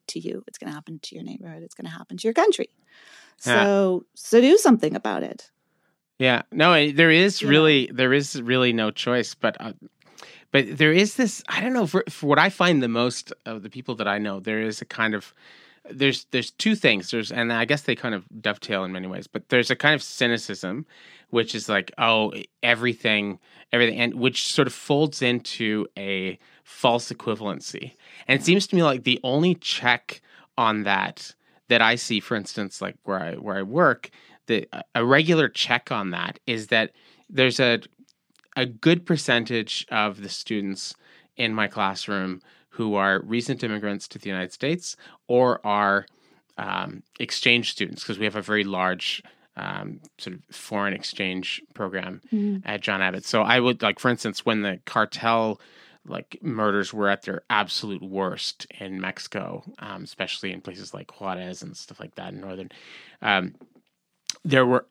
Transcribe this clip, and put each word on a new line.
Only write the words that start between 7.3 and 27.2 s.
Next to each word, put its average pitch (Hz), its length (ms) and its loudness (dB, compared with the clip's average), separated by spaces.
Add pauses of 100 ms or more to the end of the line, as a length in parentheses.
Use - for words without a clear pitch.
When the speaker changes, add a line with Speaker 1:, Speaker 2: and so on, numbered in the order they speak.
Speaker 1:
You - 60 -2
know? 139 60 4
Speaker 2:
really, 151 420 6
there 127 180 2
is 139 300 0
really 123 320 4
no 110 160 0
choice, 123 440 -2
but, - 260 -2
uh, 110 120 -10 (800)
but 131 260 2
there 156 160 6
is 202 220 4
this, 240 340 0
I - 140 -4
don't 247 100 -2
know, 240 140 2
for, 185 240 0
for - 160 -8
what 143 140 6
I 185 100 6
find 175 320 4
the 123 60 0
most 117 440 -2 (140)
of 110 160 -12
the 107 80 -14
people 127 240 -10
that 107 140 -2
I 101 100 0
know, 101 220 -6
there 107 200 -4
is 110 220 -6
a - 20 -10
kind 110 300 -2
of, - 180 -8 (560)
there's, 135 440 0
there's 123 180 -2
two - 240 2
things. 107 360 2
There's, 110 220 -4
and 117 200 -2
I 117 120 2
guess 143 180 0
they 127 120 0
kind 113 200 -6
of 90 100 -8 (180)
dovetail 101 420 -2
in 92 80 -6
many 92 140 -8
ways, 92 200 -10
but - 220 -12
there's 123 220 2
a 131 60 0
kind 151 180 4
of 143 80 -4
cynicism, 113 840 -4 (460)
which 117 240 0
is - 160 -8
like, 190 260 0
"Oh, 113 360 2 (300)
everything, 113 760 0 (340)
everything," 117 260 2
and 120 160 0
which 123 380 -2
sort 135 160 2
of 123 60 -10
folds 147 480 -2
into 117 640 -2 (100)
a 95 420 -6 (260)
false - 460 -4
equivalency. - 840 -10 (360)